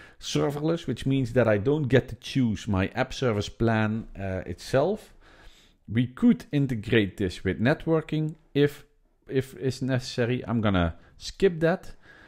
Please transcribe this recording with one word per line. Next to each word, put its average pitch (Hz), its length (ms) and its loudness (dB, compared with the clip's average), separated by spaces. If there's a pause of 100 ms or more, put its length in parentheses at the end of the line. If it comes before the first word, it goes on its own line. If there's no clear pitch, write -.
(200)
serverless, 151 640 -2
which - 200 -6
means 135 260 0
that 117 160 4
I 107 100 4
don't 139 300 0
get 120 220 4
to - 60 -10
choose 117 520 -2
my 95 260 2
app 127 200 -4
service 107 340 -2
plan, 110 600 0 (120)
uh, 95 260 -6
itself. - 680 -2 (720)
We 120 200 0
could - 440 2
integrate 120 640 2
this 92 300 -4
with 92 160 0
networking 156 760 0 (180)
if, 143 300 2 (460)
if 131 260 -2
it's 127 260 -4
necessary. 127 640 -2
I'm 117 140 0
gonna 92 380 2 (200)
skip 175 440 0
that. 165 340 -2 (320)